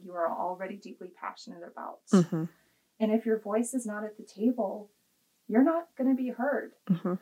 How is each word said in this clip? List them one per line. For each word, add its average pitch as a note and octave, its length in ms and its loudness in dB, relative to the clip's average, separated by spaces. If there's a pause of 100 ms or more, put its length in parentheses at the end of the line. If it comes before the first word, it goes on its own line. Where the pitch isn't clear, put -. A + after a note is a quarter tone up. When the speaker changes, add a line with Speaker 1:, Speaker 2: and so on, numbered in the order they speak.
Speaker 1:
you F3+ 80 -14
are E3+ 180 0
already F#3 460 -6
deeply F#3 300 -16 (120)
passionate F3 480 -12
about. - 340 -12 (120)
Speaker 2:
Mm-hmm. E3+ 300 4 (560)
Speaker 1:
And A3 120 0
if A3+ 140 2
your A3 140 2
voice A#3+ 340 -2
is A#3+ 140 -4
not G#3 160 -6
at G#3+ 140 -10
the G3+ 60 -16
table, G#3+ 680 -2 (560)
you're A3+ 160 6
not E4 240 4 (100)
gonna C4 160 4
be B3+ 160 0
heard. B3 440 -2 (140)
Speaker 2:
Mm-hmm. F3+ 340 0